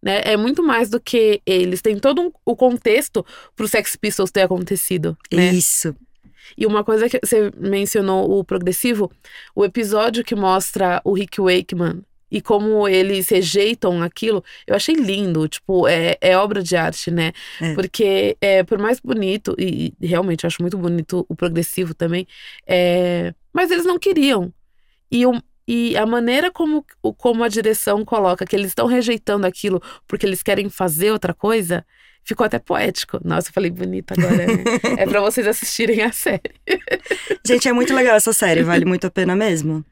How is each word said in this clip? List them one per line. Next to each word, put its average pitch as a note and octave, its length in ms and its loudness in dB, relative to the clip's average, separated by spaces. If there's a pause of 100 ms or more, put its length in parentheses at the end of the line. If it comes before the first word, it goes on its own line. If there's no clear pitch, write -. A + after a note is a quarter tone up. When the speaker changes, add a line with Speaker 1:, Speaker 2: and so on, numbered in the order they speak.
Speaker 1:
Né? G3 220 0
É G#3+ 120 2
muito B3+ 260 0
mais A#3+ 260 2
do A#3 100 -2
que A3 460 2
eles. F#3 360 0
Tem G#3+ 160 0
todo C4+ 240 2
um, F4 100 -2 (140)
o A#3+ 100 0
contexto B3 720 2 (300)
pro G#3+ 120 -4
Sex G#3 280 -2
Pistols G3+ 360 -2
ter G3+ 100 2
acontecido, F3+ 760 -2 (140)
né? F3+ 220 4
Speaker 2:
Isso. E3+ 420 0 (640)
Speaker 1:
E G#3+ 80 -2
uma G#3 180 2
coisa A3 260 2
que B3+ 120 0
você G#3+ 360 2
mencionou, G3 800 0
o F#3+ 40 -2
progressivo, F#3+ 680 -2 (420)
o G3+ 120 2
episódio A3 580 0
que - 100 -4
mostra F#3+ 720 0
o G3 100 0
Rick G3 280 -4
Wakeman F3+ 600 0 (300)
e G3+ 100 -4
como G#3 460 2
eles F#3+ 400 2
rejeitam F#3 760 0
aquilo, G3+ 400 -2 (240)
eu - 100 -2
achei - 200 2
lindo, F#3+ 540 0
tipo, F#3 380 0
é, E3 340 2
é F#3 160 4
obra G3+ 260 0
de F3 140 -2
arte, D#3+ 340 -4
né? E3 220 -2 (260)
Speaker 2:
É. E3 140 -2
Speaker 1:
Porque, G3 680 0
é, F#3+ 240 4
por G3+ 140 0
mais G#3 240 0
bonito, G#3+ 580 -2
e, E3 400 -4
e F3 80 -6
realmente F3 380 -2
eu - 20 0
acho E3+ 140 -4
muito F3 160 -2
bonito F3 500 -2
o E3 80 -8
progressivo E3+ 580 -4
também, F3 320 -4 (400)
é, F3 680 2 (180)
mas F4 180 0
eles F4 160 0
não F4 140 0
queriam. C4+ 520 2 (600)
E A#3+ 140 2
o, B3+ 80 4 (340)
e A#3 300 -2
a G#3+ 80 0
maneira A#3+ 440 0
como, D4+ 340 -2 (200)
o, A3 100 -2
como A#3 300 0
a A#3 60 2
direção G#3+ 560 0
coloca F#3+ 400 0
que G3 100 -4
eles G3 140 -2
estão A#3 180 -2
rejeitando A3+ 580 0
aquilo F#3 380 -2 (240)
porque - 180 -4
eles F#3+ 160 -2
querem G3+ 280 -2
fazer F#3 420 0
outra F3+ 220 -2
coisa, F#3+ 520 -2 (420)
ficou A3 180 -2
até - 140 -2
poético. - 640 -4
Nossa, E3 240 -2
eu - 60 -16
falei F3 180 -2
bonito F#3 400 -8
agora, F3+ 240 2
né? A3+ 280 0 (120)
Speaker 2:
<laughs> - 240 -2
Speaker 1:
É C#4+ 60 2
pra A#3 160 2
vocês G#3+ 260 0
assistirem A3 540 0
a A3+ 100 0
série. - 300 -4 (1040)
Speaker 2:
Gente, B3 240 2
é - 40 2
muito B3 200 2
legal B3 240 6
essa A3 160 2
série, E3 300 2
vale E3+ 200 2
muito F3+ 240 0
a - 20 0
pena F3+ 240 0
mesmo. D#3+ 580 -2